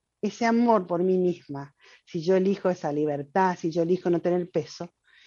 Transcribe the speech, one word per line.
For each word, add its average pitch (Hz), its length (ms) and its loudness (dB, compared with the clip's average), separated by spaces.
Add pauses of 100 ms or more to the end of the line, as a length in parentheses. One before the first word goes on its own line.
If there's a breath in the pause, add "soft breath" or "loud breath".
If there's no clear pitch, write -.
(200)
ese 214 240 -4
amor 233 420 4
por 175 160 -2
mí 185 140 2
misma, 156 580 -4 (300 soft breath)
si 170 180 -8
yo 185 140 2
elijo 190 320 0
esa 175 240 -2
libertad, 151 680 0
si 170 120 -4
yo 165 140 -2
elijo 180 260 0
no 170 100 2
tener 175 300 -2
peso, 170 400 -6 (360 soft breath)